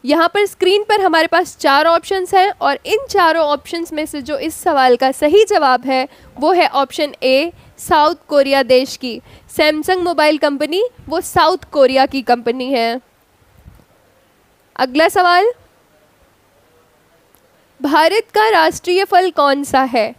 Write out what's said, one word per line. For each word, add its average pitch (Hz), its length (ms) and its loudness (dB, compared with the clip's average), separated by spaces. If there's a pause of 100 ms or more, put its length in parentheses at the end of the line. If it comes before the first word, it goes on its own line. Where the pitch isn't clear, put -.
यहाँ 330 240 0
पर 403 180 0
screen 392 360 0
पर 415 180 0
हमारे 330 260 2
पास 330 300 -2
चार 294 300 2
options 359 480 -2
हैं 381 180 4
और - 340 -4
इन 440 240 -4
चारों 330 340 2
options 311 480 -6
में 302 140 -6
से 294 160 -10
जो 277 160 -8
इस 311 180 -8
सवाल 262 400 2
का 262 160 0
सही 330 320 2
जवाब 262 420 0
है 262 200 -2 (300)
वो 302 160 0
है 339 160 2
option 277 540 -4
A, 277 300 0 (260)
South 311 360 0 (140)
Korea 277 360 2
देश 254 320 0
की। 240 240 -10 (300)
Samsung 311 540 -2
Mobile 302 340 0
Company 302 460 -2 (240)
वो 320 120 -4
South 349 520 0
Korea 262 340 2
की 269 160 -6
company 247 500 -2
है। 233 280 -2 (1800)
अगला 277 320 0
सवाल, 370 440 2 (2250)
भारत 320 540 0
का 440 160 2
राष्ट्रीय 359 540 0
फल 370 280 2
कौन 285 320 0
सा 262 200 0
है? 226 340 -2